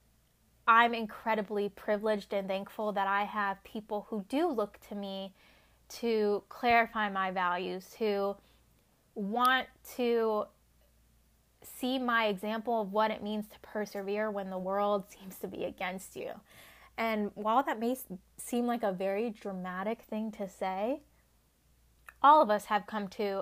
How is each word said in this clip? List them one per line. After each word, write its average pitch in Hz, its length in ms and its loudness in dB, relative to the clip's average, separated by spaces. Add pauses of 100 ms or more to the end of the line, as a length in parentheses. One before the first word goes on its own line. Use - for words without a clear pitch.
(680)
I'm 233 260 8
incredibly 214 760 -2
privileged 208 640 0
and 196 140 -2
thankful 202 460 -4
that 196 140 0
I 202 160 2
have 202 400 -2
people 214 460 -8
who 202 200 -6
do 311 180 2
look 220 320 -2 (100)
to 208 60 -10
me 196 380 -8 (560)
to 214 600 2
clarify 233 600 2
my 190 220 -2
values, 185 680 -2
who 202 380 0 (800)
want 240 520 2 (280)
to 226 500 2 (1200)
see 254 360 -4
my 233 260 2
example 220 560 -2
of 196 100 -4
what 214 200 2
it - 120 -6
means 214 240 -4
to - 140 -20
persevere 208 680 -4
when 196 200 -6
the 185 80 -6
world 196 520 0
seems 190 280 -16
to - 100 -8
be - 160 -6
against 185 520 -8
you. - 160 -8 (680)
And 220 360 -2
while 220 300 2
that 254 160 -2
may 233 140 0
s-, 254 120 -8 (320)
seem 240 300 -2
like 240 160 0
a 202 80 2
very 196 400 -2
dramatic 190 720 -6
thing 220 320 -6
to 202 140 -6
say, 196 520 -4 (1200)
all 302 200 10
of 220 80 4
us 208 160 2
have 208 200 0
come 202 240 -6
to 196 320 -2